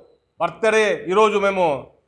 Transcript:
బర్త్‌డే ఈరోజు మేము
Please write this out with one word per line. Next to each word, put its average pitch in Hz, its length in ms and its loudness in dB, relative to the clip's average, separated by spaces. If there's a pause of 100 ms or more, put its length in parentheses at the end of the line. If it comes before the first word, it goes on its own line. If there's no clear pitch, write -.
(400)
బర్త్‌డే 214 440 0 (240)
ఈరోజు 208 300 2
మేము 196 280 0 (420)